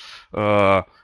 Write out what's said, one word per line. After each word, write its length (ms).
э, 500